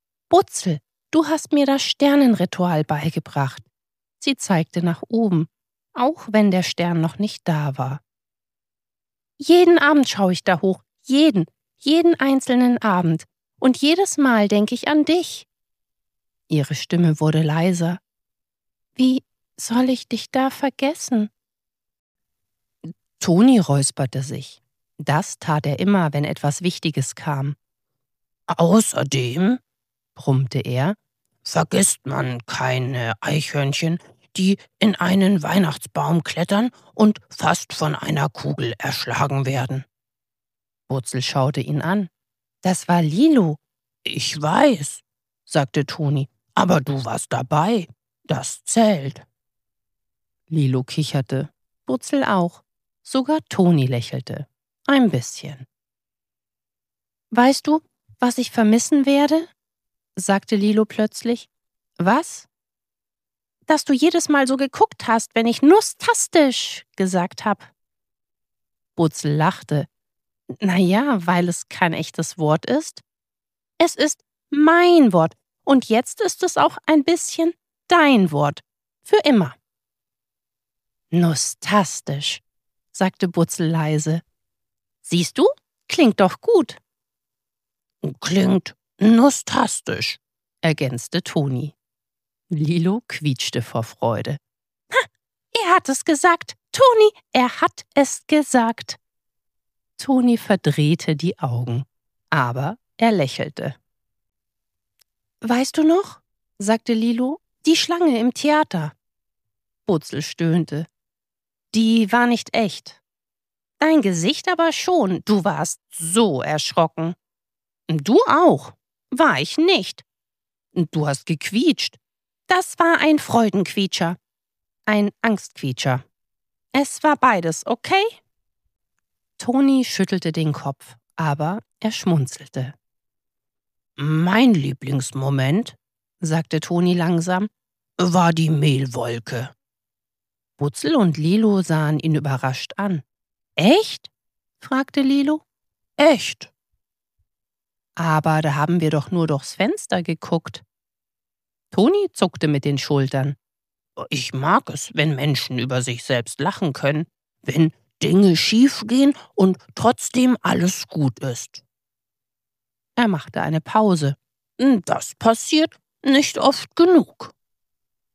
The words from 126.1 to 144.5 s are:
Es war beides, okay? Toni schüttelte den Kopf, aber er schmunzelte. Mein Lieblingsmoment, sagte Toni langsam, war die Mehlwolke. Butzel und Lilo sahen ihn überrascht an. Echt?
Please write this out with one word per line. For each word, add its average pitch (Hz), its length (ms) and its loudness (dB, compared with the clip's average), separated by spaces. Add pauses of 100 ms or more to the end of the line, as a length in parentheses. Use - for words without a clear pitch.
Es 277 300 -2
war 302 140 2
beides, 180 500 0
okay? 381 380 -2 (1300)
Toni 269 460 0
schüttelte 180 480 -4
den 156 200 -2
Kopf, - 440 -10 (200)
aber 156 440 -4 (200)
er 220 120 -4
schmunzelte. 139 800 -4 (1200)
Mein 185 580 2
Lieblingsmoment, 139 1200 -2 (440)
sagte 160 400 -4
Toni 180 340 0
langsam, 175 540 -2 (480)
war 175 360 2
die 160 180 0
Mehlwolke. 127 1040 -2 (1040)
Butzel 143 400 -2
und 180 200 2
Lilo 196 460 2
sahen 156 380 0
ihn 160 160 0
überrascht 135 600 -4
an. 190 260 -4 (520)
Echt? 277 560 2 (480)